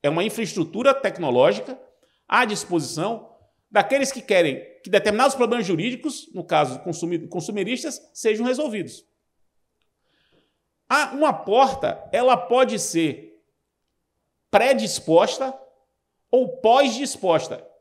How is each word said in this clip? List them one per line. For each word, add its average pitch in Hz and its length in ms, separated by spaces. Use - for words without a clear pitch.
É 143 60
uma 165 140
infraestrutura 214 680
tecnológica 185 840
à 240 180
disposição 175 880
daqueles 269 420
que 240 100
querem 170 420
que 190 60
determinados 214 460
problemas 226 300
jurídicos, 240 680
no 180 100
caso 147 360
consumi-, 165 480
consumeristas, 208 720
sejam 220 320
resolvidos. 240 600
A, 285 240
uma 285 220
porta, - 760
ela 247 260
pode 240 420
ser - 640
predisposta 220 1080
ou 254 260
pós-disposta. 226 1080